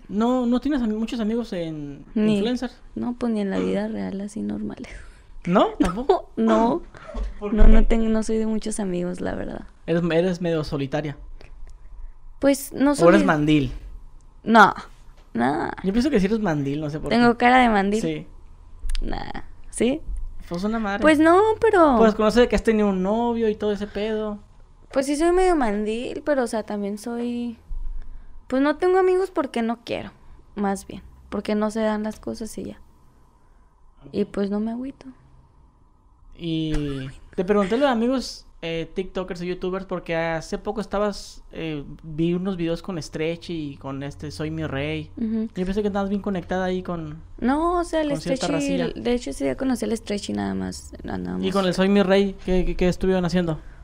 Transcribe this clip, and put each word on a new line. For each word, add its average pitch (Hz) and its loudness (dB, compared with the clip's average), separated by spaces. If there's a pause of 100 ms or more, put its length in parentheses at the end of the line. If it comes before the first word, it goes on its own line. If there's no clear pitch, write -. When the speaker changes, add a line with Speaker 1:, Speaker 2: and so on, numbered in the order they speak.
Speaker 1:
No, 240 0
¿no 240 0
tienes 277 0
ami-, 214 -2
muchos 226 -4
amigos 226 -2
en 156 -8 (100)
Speaker 2:
Ni 214 4
Speaker 1:
influencer? 240 -2 (240)
Speaker 2:
No, 233 -4
pues, 233 -2
ni 214 -2
en 196 -2
la 190 -2
vida 190 -2
real, 196 -6
así 208 -10
normales. 208 -8 (540)
Speaker 1:
¿No? 214 4
Speaker 2:
<laughs> - -16
Speaker 1:
¿Tampoco? 277 0
Speaker 2:
No, 226 0 (120)
no. 240 2 (580)
Speaker 1:
¿Por 208 -4
Speaker 2:
No, 214 10
Speaker 1:
qué? 214 12
Speaker 2:
no 220 12
tengo, 226 4
no 220 2
soy 220 0
de 220 0
muchos 220 -2
amigos, 180 -4
la 180 -4
verdad. - -8 (260)
Speaker 1:
¿Eres, 170 0
eres 170 2
medio 165 0
solitaria? 147 -4 (1200)
Speaker 2:
Pues, 277 2
no 277 2
Speaker 1:
¿O 214 6
eres 196 8
Speaker 2:
soy - 2
Speaker 1:
mandil? 151 2 (720)
Speaker 2:
No, 214 8 (600)
no. 151 0 (140)
Speaker 1:
Yo 185 0
pienso 247 2
que 202 4
sí 185 4
eres 220 0
mandil, 151 -2
no 147 -4
sé 147 -6
por - -6
Speaker 2:
¿Tengo 240 6
Speaker 1:
qué. 233 -2
Speaker 2:
cara 247 6
de 247 6
mandil? 208 2
Speaker 1:
Sí. 160 -4 (720)
Speaker 2:
Nah, - -6 (260)
¿sí? 262 0 (480)
Speaker 1:
Pues 175 -6
una 226 -2
madre. 208 -4
Speaker 2:
Pues 302 6
no, 330 8 (220)
pero 349 6
Speaker 1:
Pues 214 6
conoce 220 4
que 226 0
has 190 2
tenido 214 4
un 185 0
novio 226 0
y 214 -2
todo 214 -2
ese 202 -4
pedo. 214 -4 (520)
Speaker 2:
Pues 262 0
sí 285 0
soy 339 2
medio 359 4
mandil, 220 -2
pero, 269 2
o 233 -2
sea, 220 -4
también 208 -6
soy, 240 -6 (880)
pues, 262 0
no 294 2
tengo 370 2
amigos 370 2
porque 269 -4
no 233 -4
quiero, 110 -6 (440)
más 196 -2
bien, - -14 (280)
porque 208 -2
no 214 0
se 220 -4
dan 214 -2
las 214 -8
cosas 220 -10
y 196 -10
ya. 208 -14 (1300)
Y, 202 -2
pues, 202 -4
no 208 -2
me 220 -4
agüito. 254 -12 (1300)
Speaker 1:
Y 151 -4 (280)
te 190 -2
pregunté 208 2
lo 285 4
de 269 4
amigos, 240 -2 (160)
eh, 165 -6
tiktokers 185 -6
o - -6
youtubers 185 -4
porque 175 -6
hace 165 -4
poco 208 -6
estabas, 202 -4
eh, 156 -8 (200)
vi 160 0
unos 185 -2
videos 165 -2
con 175 -8
Stretchy 160 -6
y 135 -16
con 135 -10
este 143 -10
Soy 156 -6
Mi 160 -6
Rey. 151 -6
Speaker 2:
Ujú. 220 -4
Speaker 1:
Yo 180 -2
pensé 196 -2
que 208 0
estabas 202 -2
bien 202 -2
conectada 185 -4
ahí 185 -2
con 165 -8 (180)
Speaker 2:
No, 330 0
o 339 0
sea, 320 -2
el 302 -2
Speaker 1:
con 285 -2
cierta - -2
Speaker 2:
Stretchy, - -2
Speaker 1:
racilla. - -4
Speaker 2:
de 233 0
hecho, 247 -4
sí 269 -6
ya 269 0
conocí 262 -2
al 214 -2
Stretchy 208 -6
nada 202 -2
más, 185 -8 (140)
andábamos 185 -4
Speaker 1:
¿Y 190 0
con 190 2
el 180 2
Soy 190 2
Mi 202 6
Rey 196 4 (100)
qué, 185 2
qué, 175 0
qué 180 2
estuvieron 185 2
haciendo? 165 0 (240)